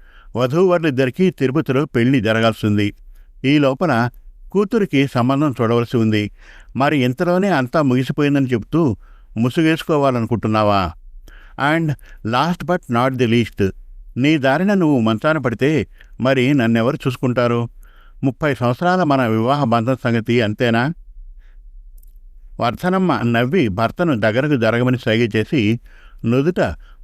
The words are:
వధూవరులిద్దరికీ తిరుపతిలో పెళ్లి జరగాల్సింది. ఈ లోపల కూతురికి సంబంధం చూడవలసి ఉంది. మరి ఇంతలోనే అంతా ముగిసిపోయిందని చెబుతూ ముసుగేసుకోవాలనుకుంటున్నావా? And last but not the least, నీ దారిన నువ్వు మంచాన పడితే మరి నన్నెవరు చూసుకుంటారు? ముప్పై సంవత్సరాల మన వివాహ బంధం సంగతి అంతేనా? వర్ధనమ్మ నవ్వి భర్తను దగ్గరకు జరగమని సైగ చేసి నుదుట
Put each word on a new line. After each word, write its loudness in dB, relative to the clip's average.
వధూవరులిద్దరికీ 0
తిరుపతిలో -2
పెళ్లి 0
జరగాల్సింది. 0
ఈ 4
లోపల 0
కూతురికి 0
సంబంధం 0
చూడవలసి 0
ఉంది. 0
మరి 0
ఇంతలోనే 0
అంతా 0
ముగిసిపోయిందని 0
చెబుతూ -2
ముసుగేసుకోవాలనుకుంటున్నావా? 0
And -2
last 0
but -2
not 0
the 2
least, 0
నీ 2
దారిన 2
నువ్వు 2
మంచాన 0
పడితే 0
మరి 2
నన్నెవరు 2
చూసుకుంటారు? -2
ముప్పై -2
సంవత్సరాల 0
మన 2
వివాహ 0
బంధం 0
సంగతి 0
అంతేనా? 0
వర్ధనమ్మ 0
నవ్వి 0
భర్తను -2
దగ్గరకు 0
జరగమని 2
సైగ 2
చేసి 0
నుదుట 0